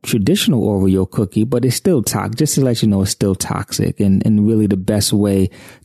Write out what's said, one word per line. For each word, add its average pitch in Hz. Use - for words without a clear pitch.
traditional 120
Oreo 95
cookie, 107
but 123
it's 127
still 160
to-, 101
just 151
to 143
let 123
you 113
know, 98
it's 101
still 98
toxic. -
And, 98
and 104
really 107
the 98
best 104
way 98